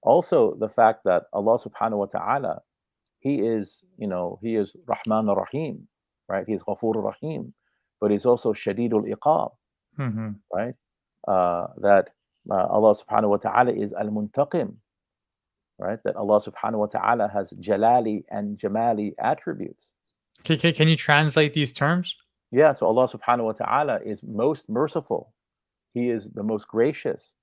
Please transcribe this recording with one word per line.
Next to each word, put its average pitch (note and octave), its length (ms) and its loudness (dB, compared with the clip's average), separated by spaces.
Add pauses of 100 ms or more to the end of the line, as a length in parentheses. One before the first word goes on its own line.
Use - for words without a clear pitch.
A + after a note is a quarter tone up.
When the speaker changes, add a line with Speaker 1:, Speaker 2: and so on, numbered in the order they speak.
Speaker 1:
Also, C#3 580 4
the G#2+ 100 -4
fact A2 360 2
that F2+ 180 2 (100)
Allah G#2+ 240 2
subhanahu A2+ 400 -4
wa G2+ 80 0
ta'ala, G2+ 560 -4 (580)
he C#3 200 -2
is, G#2+ 440 -4 (140)
you G#2+ 100 -6
know, F2+ 340 -6
he A2+ 140 -4
is G#2 200 -2 (100)
Rahman A2 420 -2
ar-Rahim, G#2 600 -4 (420)
right? F#2 180 -4
He A2 60 -4
is G2 100 -6
Ghafur G#2+ 320 -4
ar-Rahim, A2 580 -6 (460)
but G#2 120 2
he's G2+ 140 0
also A#2+ 280 2
Shadidul G#2+ 600 -2
Iqab, - 380 0 (480)
Speaker 2:
Mm-hmm. A2 300 -4 (240)
Speaker 1:
right? A2+ 220 -4 (520)
Uh, F2+ 400 0 (100)
that, G2 340 4 (380)
uh, F#2+ 180 0
Allah G#2+ 280 6
subhanahu A2 340 -2
wa G2+ 80 2
ta'ala A2+ 360 2
is G#2 200 -4
Al-Muntaqim, G#2+ 800 -4 (1040)
right? G#2+ 240 -6
That G2+ 120 -2
Allah G#2 240 2
subhanahu G#2+ 380 -6
wa G#2 80 0
ta'ala G#2+ 420 0
has G2+ 320 -4
Jalali G#2+ 720 2
and G#2 280 -6
Jamali G#2+ 640 -2
attributes. - 720 -6 (500)
Speaker 2:
Can, D#3+ 140 2
can, E3 160 2
can D#3 140 4
you D#3+ 80 4
translate D3+ 580 2
these C#3+ 200 -2
terms? F3 420 -2 (360)
Speaker 1:
Yeah, C#3+ 200 6
so B2 140 -2
Allah B2 240 4
subhanahu A#2+ 360 0
wa A2 80 0
ta'ala A#2+ 520 -2
is G#2 180 -8
most A#2+ 460 -4
merciful. C#3 640 -4 (600)
He A#2+ 160 -2
is G#2+ 200 -4
the G#2+ 140 -10
most G#2+ 260 -4
gracious. - 720 -2